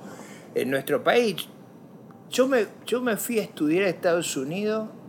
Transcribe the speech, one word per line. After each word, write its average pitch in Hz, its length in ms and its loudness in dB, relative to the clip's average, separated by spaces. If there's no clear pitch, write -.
en 123 160 0
nuestro 135 320 0
país. 214 460 2
Yo 262 180 4
me, 254 180 4
yo 240 160 0
me 240 140 0
fui 220 240 -2
a - 20 4
estudiar 165 440 2
a 190 40 4
Estados 175 480 0
Unidos 208 520 -2